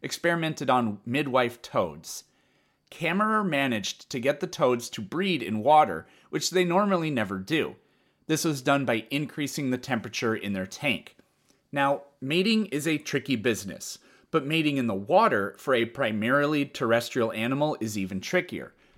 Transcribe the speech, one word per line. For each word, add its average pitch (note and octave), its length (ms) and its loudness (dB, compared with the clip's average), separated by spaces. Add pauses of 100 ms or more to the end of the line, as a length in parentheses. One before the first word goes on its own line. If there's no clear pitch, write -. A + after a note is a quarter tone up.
experimented D#3+ 680 -2
on A#2 340 2
midwife B2 560 0
toads. E2 640 -4 (680)
Kammerer G#3 560 0
managed C3+ 640 -2
to C3 100 -6
get C#3+ 200 0
the F#3 60 -2
toads B2+ 440 2
to A#2 120 -8
breed D#3 400 -2
in G#2+ 200 -2
water, A#2 440 4 (240)
which D#3 200 -2
they F3+ 140 4
normally F3 460 2
never G#2 280 -2
do. G2 380 -2 (500)
This D#3 180 0
was D3 180 -2
done C#3 220 2
by A2+ 260 0
increasing C#3+ 600 -4
the B2 80 0
temperature A2+ 560 -2
in G2+ 200 -4
their F#2+ 120 -4
tank. - 500 -6 (540)
Now, C#3+ 320 0 (180)
mating F#3+ 460 2
is D3 200 -4
a D#3 120 2
tricky C#3 380 -2
business, G2 600 -4 (320)
but D3 160 0
mating D3+ 320 0
in B2 80 0
the G#2+ 80 0
water A#2 640 2
for C3+ 160 0
a A#2 100 4
primarily C3 800 0
terrestrial A#2 680 0
animal C3+ 480 -2
is G#2+ 180 -4
even F#2+ 220 -4
trickier. C3+ 520 -4 (260)